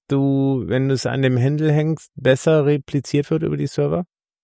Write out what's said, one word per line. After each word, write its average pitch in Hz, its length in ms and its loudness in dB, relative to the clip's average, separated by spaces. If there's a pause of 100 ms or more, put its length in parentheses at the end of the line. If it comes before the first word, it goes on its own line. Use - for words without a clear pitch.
du, 139 580 0
wenn 131 220 0
du 135 60 0
es 123 120 -4
an 131 160 -2
dem 127 180 2
Handle 147 320 2
hängst, 156 420 -2
besser 139 500 2
repliziert 143 680 -2
wird 160 120 -2
über 147 140 -2
die 143 100 -4
Server? 156 380 -2 (400)